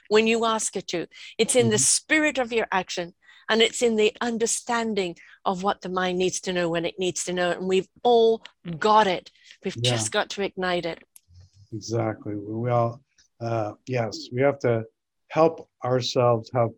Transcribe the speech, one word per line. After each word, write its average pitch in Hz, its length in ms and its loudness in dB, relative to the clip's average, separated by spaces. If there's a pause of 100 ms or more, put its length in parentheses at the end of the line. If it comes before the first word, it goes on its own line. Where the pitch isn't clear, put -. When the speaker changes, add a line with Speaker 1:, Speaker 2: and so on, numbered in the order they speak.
Speaker 1:
when 220 180 6
you 226 180 2
ask 220 300 -2
it 185 140 -8
to. 170 180 -4 (320)
It's - 160 2
in 240 160 4
the 214 60 4
Speaker 2:
Mm-hmm. 202 60 2
Speaker 1:
spirit 302 560 2
of 240 140 -2
your 226 200 0
action, 180 420 -4 (340)
and 220 140 4
it's - 180 0
in 233 140 2
the 214 260 2
understanding 226 920 -4 (300)
of 185 180 -2
what - 200 -2
the 185 60 -10
mind 185 300 -2
needs 185 220 0
to 185 120 -6
know 175 160 0
when 165 160 -2
it - 140 -6
needs 180 280 -2
to 180 60 -6
know 180 200 0
it. - 60 -4
And 185 100 -6
we've 190 180 2 (160)
all 226 400 4 (340)
got 214 300 4
it. - 240 -4 (340)
We've 190 120 -6
Speaker 2:
Yeah. 120 160 2
Speaker 1:
just 110 180 -2
got 220 200 -2
to 202 120 -6
ignite 180 420 -2
it. 165 200 -8 (680)
Speaker 2:
Exactly. 107 600 -4
We 110 360 -6
all, 117 320 0 (380)
uh, 113 340 -4 (120)
yes, 120 460 -4
we 123 100 -2
have 139 180 2
to 113 240 2 (440)
help 160 400 0 (160)
ourselves 120 720 0
have 117 240 2